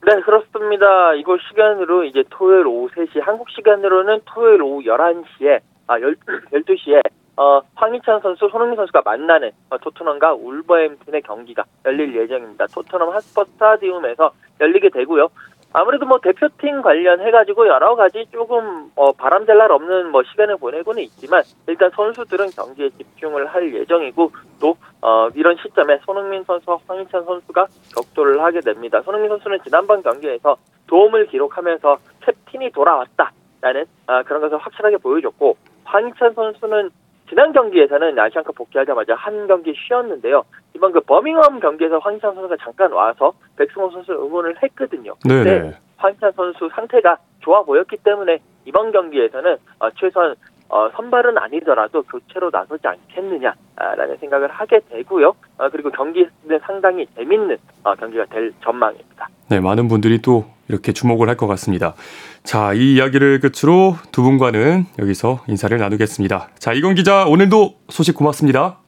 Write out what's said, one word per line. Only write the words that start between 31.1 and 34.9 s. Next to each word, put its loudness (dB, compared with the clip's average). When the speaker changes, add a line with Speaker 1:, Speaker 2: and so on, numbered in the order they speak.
Speaker 1:
기록하면서 -2
캡틴이 -6
돌아왔다라는, -2
아, 0
그런 -6
것을 -4
확실하게 -2